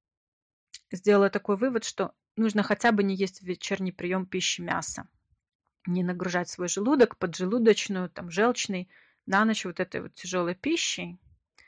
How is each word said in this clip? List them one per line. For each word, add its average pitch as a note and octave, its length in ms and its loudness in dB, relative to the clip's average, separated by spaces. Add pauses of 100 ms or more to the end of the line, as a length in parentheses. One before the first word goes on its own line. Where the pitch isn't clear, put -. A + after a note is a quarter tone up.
(920)
сделала G3+ 380 4
такой G3 280 -2
вывод, A#3+ 260 0
что - 300 -4 (220)
нужно G#3+ 280 2
хотя A#3 280 2
бы G3+ 120 4
не G3 120 2
есть F#3+ 260 -4
в F#3 40 -18
вечерний F#3 460 -4
приём F#3 340 -4
пищи F#3 360 -4
мясо. F3 460 -4 (800)
Не F3+ 180 0
нагружать F3 460 -2
свой F3+ 180 -6
желудок, A#3 500 4
поджелудочную, F#3 920 0
там, F3 220 -12
желчный, G3+ 580 0 (360)
на G3 200 4
ночь A3 200 0
вот F3 140 -10
этой F#3 220 -4
вот - 140 -14
тяжёлой F3+ 400 -4
пищей. F3+ 640 -4 (480)